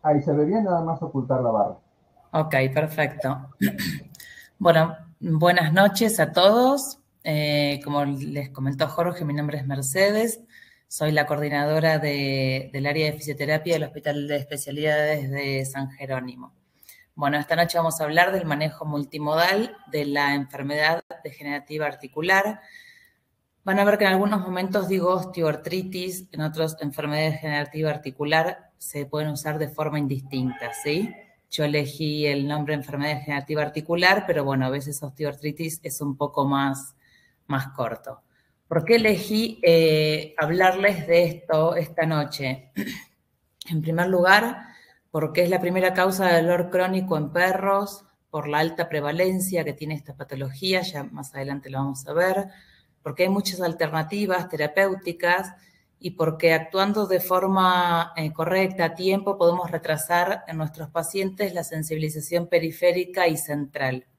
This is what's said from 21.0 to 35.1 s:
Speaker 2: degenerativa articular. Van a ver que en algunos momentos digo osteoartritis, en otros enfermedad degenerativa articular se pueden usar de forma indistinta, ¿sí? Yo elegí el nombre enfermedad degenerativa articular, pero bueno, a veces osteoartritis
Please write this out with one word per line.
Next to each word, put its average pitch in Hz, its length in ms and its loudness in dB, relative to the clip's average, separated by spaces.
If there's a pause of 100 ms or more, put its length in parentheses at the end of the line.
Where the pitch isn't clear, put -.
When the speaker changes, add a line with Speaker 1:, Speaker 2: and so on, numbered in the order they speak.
Speaker 2:
degenerativa 147 640 -8
articular. 190 760 0 (1040)
Van 190 140 2
a 202 40 6
ver 208 140 6
que 208 80 4
en 190 60 6
algunos 202 300 2
momentos 185 460 -2
digo 180 220 2
osteoartritis, 185 1200 -2
en 156 100 -6
otros 156 380 -2
enfermedad 151 520 -2
degenerativa 151 580 -2
articular 147 880 -2
se - 280 -8
pueden 151 240 -4
usar 151 280 -6
de 151 120 -4
forma 151 300 -4
indistinta, 131 720 -4 (120)
¿sí? 170 300 -2 (360)
Yo - 140 -2
elegí 147 640 -2
el 139 220 0
nombre 147 260 -2
enfermedad 147 420 -4
degenerativa 147 480 -4
articular, 175 640 2
pero 156 180 0
bueno, 135 200 0
a 131 40 0
veces 143 320 -6
osteoartritis 147 840 -6